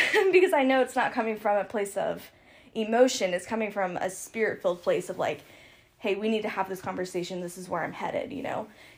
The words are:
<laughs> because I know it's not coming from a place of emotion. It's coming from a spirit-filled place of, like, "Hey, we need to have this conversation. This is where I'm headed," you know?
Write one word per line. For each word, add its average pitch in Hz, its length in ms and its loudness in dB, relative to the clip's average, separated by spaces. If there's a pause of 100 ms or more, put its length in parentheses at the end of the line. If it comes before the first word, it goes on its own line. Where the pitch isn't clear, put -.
(120)
<laughs> 381 200 4
because 359 220 6
I 285 80 6
know 262 180 4
it's 254 160 0
not 226 160 2
coming 220 240 -2
from 208 220 2
a 190 60 0
place 202 340 -4
of 170 320 -4 (440)
emotion. 220 600 4
It's 180 100 -4
coming 220 260 -2
from 190 280 -2
a - 100 -2
spirit-filled 190 760 -2
place 180 280 0
of, 175 80 -8
like, 147 240 -2 (560)
"Hey, 202 160 0
we 214 160 0
need 214 120 0
to 214 60 -2
have 190 220 -2
this 185 100 -8
conversation. 180 640 -4
This 175 160 -10
is 175 100 -12
where 170 160 -2
I'm 180 80 -6
headed," - 400 -6
you - 100 -8
know? - 260 -6 (300)